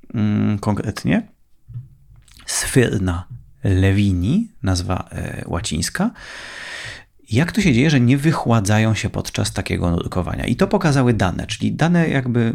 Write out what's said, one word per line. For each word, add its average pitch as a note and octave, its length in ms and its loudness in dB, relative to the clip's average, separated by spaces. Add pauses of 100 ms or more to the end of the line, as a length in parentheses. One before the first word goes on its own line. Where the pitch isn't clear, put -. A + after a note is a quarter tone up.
(140)
mm, G#2 460 0
konkretnie A2 680 -2 (1160)
Sphyrna F#2+ 840 0 (360)
lewini, G2 880 2 (120)
nazwa, F2+ 480 -2
e, E2+ 360 -8
łacińska, F#2+ 640 -2 (1200)
jak D3 200 0
to G#3+ 100 0
się E3+ 120 4
dzieje, C3 160 4
że C#3+ 100 4
nie B2 180 4
wychładzają A2 760 2
się G2 160 -4
podczas - 440 -4
takiego F2+ 380 -2
nurkowania? - 540 -2
I - 100 0
to G3 120 2
pokazały C#3+ 460 2
dane, F#2+ 340 -2
czyli G#2+ 240 -2
dane E3 380 2
jakby A#2+ 460 0